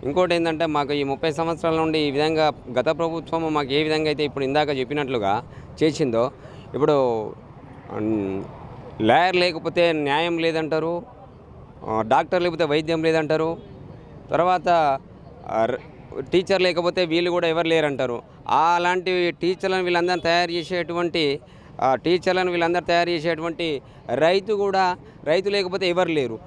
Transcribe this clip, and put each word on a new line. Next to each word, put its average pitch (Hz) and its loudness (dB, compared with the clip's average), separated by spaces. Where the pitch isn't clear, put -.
ఇంకోటి 170 2
ఏంటంటే 165 0
మాకు 147 -2
ఈ 143 0
ముప్పై 139 -2
సంవత్సరాల 165 0
నుండి 160 2
ఈ 147 0
విధంగా 151 2
గత 127 0
ప్రభుత్వము 165 -2
మాకు 147 0
ఏ 147 2
విధంగా 156 0
అయితే 151 0
ఇప్పుడు 143 -4
ఇందాక 147 2
చెప్పినట్లుగా 127 0
చేసిందో, 135 2
ఇప్పుడు, 127 2
ఉమ్, 101 -2
లాయర్ 170 4
లేకపోతే 170 2
న్యాయం 156 0
లేదంటారు, 160 0
ఆ, 110 0
డాక్టర్ 165 2
లేకపోతే 170 0
వైద్యం 156 0
లేదంటారు, 160 0
తర్వాత, 175 2
ఆ, 113 0
ర-, 120 -2
టీచర్ 185 2
లేకపోతే 175 2
వీళ్ళు 170 0
కూడా 175 0
ఎవరు 165 0
లేరంటారు. 135 0
ఆ 160 4
అలాంటి 175 0
టీచర్లను 185 0
వీళ్ళందరినీ 175 0
తయారు 170 2
చేసేటువంటి, 170 -2
ఆ 131 4
టీచర్లను 180 0
వీళ్ళందరూ 175 2
తయారు 170 2
చేసేటువంటి 160 -2
రైతు 185 2
కూడా, 190 0
రైతు 185 0
లేకపోతే 190 0
ఎవరు 175 2
లేరు. 127 0